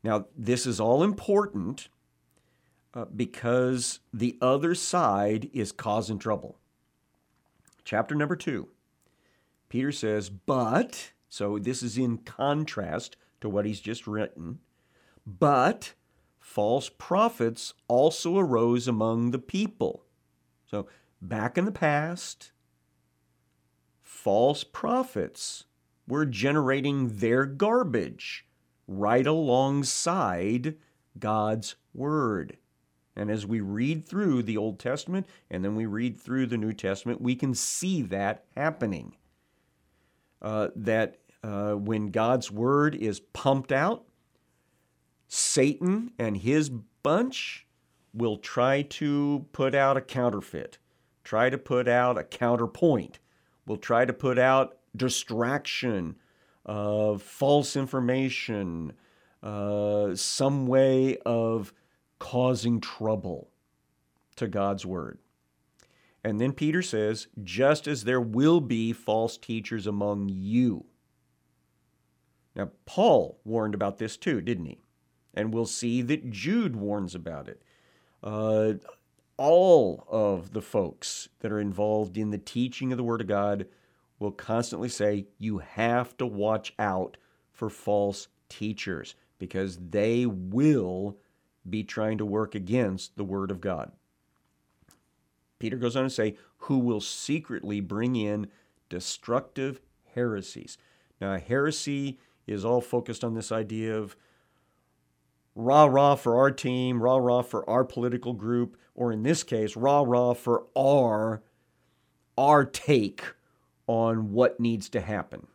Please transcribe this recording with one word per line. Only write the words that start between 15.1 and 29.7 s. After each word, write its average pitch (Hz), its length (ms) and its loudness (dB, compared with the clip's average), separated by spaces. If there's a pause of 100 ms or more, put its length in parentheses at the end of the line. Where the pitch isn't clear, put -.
"but 139 680 2 (460)
false 113 480 0
prophets 180 840 0 (140)
also 156 500 4
arose 120 500 4
among 117 420 2
the 127 80 -2
people." 196 680 -4 (640)
So 101 220 -6 (320)
back 113 380 -4
in 185 80 0
the 214 60 -4
past, 160 800 -4 (1500)
false 123 640 0
prophets - 1000 -6 (420)
were 147 180 0
generating 135 960 0
their 120 260 4
garbage 139 1000 -2 (400)
right 104 400 2
alongside 135 1500 0 (400)